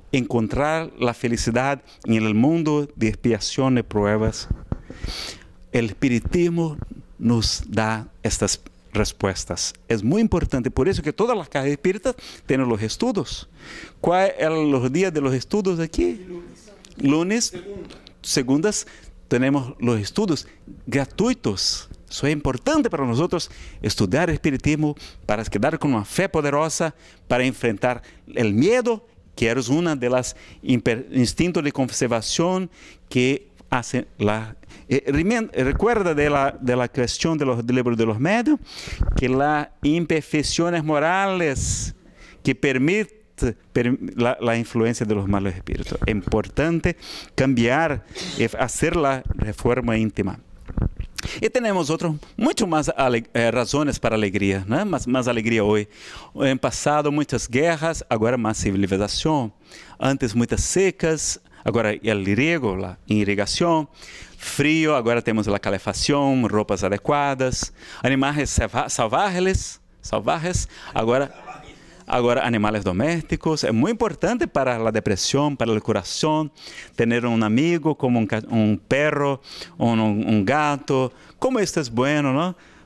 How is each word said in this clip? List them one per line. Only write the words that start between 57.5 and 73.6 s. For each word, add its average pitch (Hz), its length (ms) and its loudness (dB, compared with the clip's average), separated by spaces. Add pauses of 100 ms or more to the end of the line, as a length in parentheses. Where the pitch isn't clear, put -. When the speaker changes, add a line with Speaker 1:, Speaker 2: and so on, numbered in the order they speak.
Speaker 1:
ahora 117 280 2
más 110 220 -2
civilización. 101 960 0 (460)
Antes, 131 360 0
muchas 117 280 2
secas, 170 800 0 (240)
agora 113 280 2
el 104 320 0
riego, 120 520 2
la 92 300 -8
irrigación. 107 840 0 (480)
Frío, 151 600 2
agora 117 260 2
temos 110 240 0
la 101 140 0
calefacción, 127 880 0
ropas 101 340 0
adecuadas. 131 920 0 (300)
Animales 135 480 0
selva-, 117 380 0
salvajes, 180 920 0 (200)
salvajes, 151 680 -2 (240)
agora, 123 400 0 (720)
agora 120 400 2
animales 107 380 0
domésticos. 151 800 -2